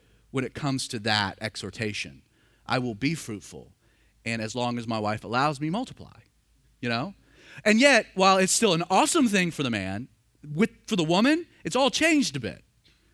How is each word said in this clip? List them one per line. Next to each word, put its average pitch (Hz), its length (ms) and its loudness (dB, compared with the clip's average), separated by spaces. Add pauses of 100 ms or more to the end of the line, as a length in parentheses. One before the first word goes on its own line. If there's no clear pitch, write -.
(320)
when 131 120 -2
it 117 100 -8
comes 135 360 -4
to 120 100 -8
that 104 420 0
exhortation. 104 800 -8 (460)
I 123 120 0
will 123 160 -4
be 139 200 -4
fruitful, 92 560 -14 (540)
and 113 160 -6
as 110 140 -8
long 120 220 -2
as 113 100 -10
my 113 120 -4
wife 107 240 -4
allows 131 380 -2
me, 156 80 -4
multiply, 185 500 -10 (640)
you 123 80 -4
know? 131 240 -4 (500)
And 214 160 4
yet, 254 340 6
while 190 240 4
it's 185 160 2
still 202 200 4
an 165 160 0
awesome 277 380 4
thing 185 240 0
for 151 120 -4
the 127 60 0
man, 101 400 -4 (440)
with, 196 180 2 (140)
for 220 100 -4
the 175 80 2
woman, 240 440 2 (160)
it's 170 120 -4
all 262 140 4
changed 302 460 2
a 139 40 -4
bit. 90 240 -10 (500)